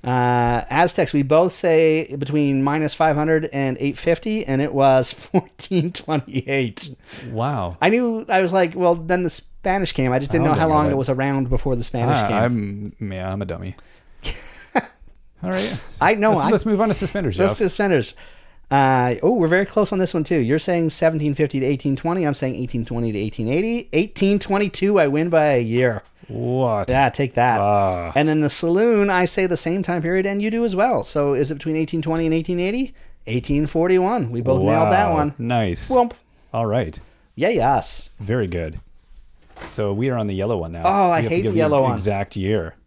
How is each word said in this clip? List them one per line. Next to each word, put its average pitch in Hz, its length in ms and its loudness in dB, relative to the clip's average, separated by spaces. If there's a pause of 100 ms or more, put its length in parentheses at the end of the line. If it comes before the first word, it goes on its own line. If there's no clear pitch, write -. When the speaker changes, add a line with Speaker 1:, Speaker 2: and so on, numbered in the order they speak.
Speaker 1:
Uh, 120 640 2
Aztecs, 170 420 0
we 143 120 2
both 165 280 4
say 160 600 2
between 139 480 0
minus 147 320 0
five 156 220 2
hundred 156 360 0
and 135 280 -2
eight 139 180 -2
fifty, 214 480 -2
and 135 160 0
it 147 100 -4
was 135 400 4
<laughs> - 0 -
fourteen - 800 -2
twenty-eight. 135 1000 -4 (380)
Speaker 2:
Wow. 110 500 -4
Speaker 1:
I 165 60 4
knew, 226 400 0
I 190 120 2
was 180 120 0
like, 180 240 2
well, 175 180 4
then 175 300 -2
the 160 60 0
Spanish - 640 -4
came. 131 200 0
I 131 80 2
just 143 100 -6
Speaker 2:
I - 20 -2
Speaker 1:
didn't 160 120 2
Speaker 2:
don't 156 100 2
Speaker 1:
know 135 60 0
how 160 80 2
Speaker 2:
think - 40 2
of 151 40 4
Speaker 1:
long 151 100 4
Speaker 2:
it. 143 60 2
Speaker 1:
it 139 40 0
was 131 140 -2
around 135 400 0
before 131 240 0
the 120 80 -2
Spanish 123 380 0
Speaker 2:
Ah, 101 80 0
Speaker 1:
came. 104 720 -2
Speaker 2:
I'm, 101 120 -6
yeah, 92 200 -6
I'm 98 100 -4
a - 20 -4
dummy. 90 300 -8 (480)
Speaker 1:
<laughs> - 520 -12 (680)
Speaker 2:
All 185 80 -6
right. 190 280 -4 (220)
Speaker 1:
I 185 140 4
know, 214 160 2
Speaker 2:
Let's, 175 140 4
Speaker 1:
I 151 60 2
Speaker 2:
let's 214 160 2
move 208 140 0
on 220 80 2
to 202 60 0
suspenders, 165 440 -4
Speaker 1:
Let's 196 140 2
Speaker 2:
Jeff. 208 60 -4
Speaker 1:
do 220 60 0
suspenders. 185 500 0 (560)
Uh, 131 520 4
oh, 202 120 4
we're 175 140 2
very 190 180 2
close - 260 0
on 190 60 -2
this 185 160 0
one, 160 100 0
too. 165 160 0
You're 127 180 2
saying 170 320 0
seventeen 151 440 0
fifty 143 260 0
to 127 60 0
eighteen 139 280 0
twenty. 175 300 -2
I'm 143 100 0
saying 131 220 -4
eighteen 120 280 -4
twenty 117 280 -4
to 104 60 -4
eighteen 107 300 -4
eighty. 220 440 -2
Eighteen 196 480 0
twenty-two, 196 580 0
I 156 100 4
win 156 220 0
by 156 240 4
a 123 80 4
year. 117 400 0 (240)
Speaker 2:
What? 120 640 -2
Speaker 1:
Yeah, 131 200 4
take 135 240 -4
that. 120 260 4
Speaker 2:
Ah. 98 560 2
Speaker 1:
And 151 120 4
then 156 120 2
the 147 100 2
saloon, 202 600 2
I 180 160 2
say 185 200 0
the 175 100 0
same 175 280 -2
time 175 180 -2
period, 185 240 0
and 202 160 -4
you 220 80 -2
do 233 140 -2
as 196 100 -2
well. 226 300 0
So 143 300 0
is 139 180 0
it - 20 -4
between 156 220 -4
eighteen 160 260 -2
twenty 160 220 -2
and 160 100 0
eighteen 170 240 -2
eighty? 214 340 -4 (360)
Eighteen 143 400 -2
forty-one. 185 640 0
We 120 80 -4
both 117 220 0
nailed 107 280 2
that 135 200 4
Speaker 2:
Wow. 165 40 0
Speaker 1:
one. 147 240 0
Speaker 2:
Nice. 117 500 -2
Speaker 1:
Whoomp. 247 240 2 (400)
Speaker 2:
All 113 140 -2
right. 104 320 -2 (380)
Speaker 1:
Yay, 180 240 2
us. 123 580 0
Speaker 2:
Very 107 300 -2
good. 82 320 -6 (840)
So 104 300 -4
we 117 180 -2
are 120 80 -2
on 107 80 -2
the 98 80 -4
yellow 101 220 -2
one 82 160 -6
now. 82 120 -10
Speaker 1:
Oh, 190 260 4
I 165 80 2
Speaker 2:
We - 40 0
have - 80 -2
to 165 60 0
Speaker 1:
hate - 60 2
Speaker 2:
give 208 100 0
Speaker 1:
the 170 60 2
yellow 147 240 4
one. 127 100 2
Speaker 2:
exact 101 420 -2
year. 95 400 -2 (120)